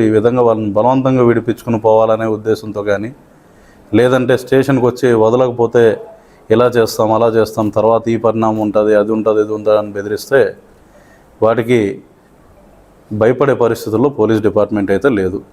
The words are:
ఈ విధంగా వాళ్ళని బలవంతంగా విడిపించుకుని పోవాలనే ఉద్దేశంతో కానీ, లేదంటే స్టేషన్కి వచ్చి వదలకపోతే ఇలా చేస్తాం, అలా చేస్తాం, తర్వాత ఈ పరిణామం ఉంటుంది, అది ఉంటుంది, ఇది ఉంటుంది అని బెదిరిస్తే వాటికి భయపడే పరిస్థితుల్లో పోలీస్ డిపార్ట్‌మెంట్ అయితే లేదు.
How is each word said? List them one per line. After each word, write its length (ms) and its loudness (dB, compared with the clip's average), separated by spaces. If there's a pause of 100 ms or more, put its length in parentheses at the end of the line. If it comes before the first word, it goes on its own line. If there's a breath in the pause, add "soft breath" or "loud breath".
ఈ 100 2
విధంగా 320 0
వాళ్ళని 280 -2
బలవంతంగా 540 2
విడిపించుకుని 560 -2
పోవాలనే 400 2 (100)
ఉద్దేశంతో 540 -6
కానీ, 200 -4 (880 soft breath)
లేదంటే 440 2
స్టేషన్కి 460 2
వచ్చి 180 -2 (160)
వదలకపోతే 600 2 (680 loud breath)
ఇలా 140 4 (100)
చేస్తాం, 380 0
అలా 220 2
చేస్తాం, 280 -2 (140)
తర్వాత 240 2 (100)
ఈ 140 -4
పరిణామం 400 -2
ఉంటుంది, 340 0
అది 160 -4
ఉంటుంది, 280 0
ఇది 120 -8
ఉంటుంది 240 0
అని 160 -10
బెదిరిస్తే 420 -2 (1040 soft breath)
వాటికి 380 2 (1300)
భయపడే 440 0 (120)
పరిస్థితుల్లో 420 0 (120)
పోలీస్ 280 0
డిపార్ట్‌మెంట్ 460 -2
అయితే 160 0 (100)
లేదు. 180 -4 (140)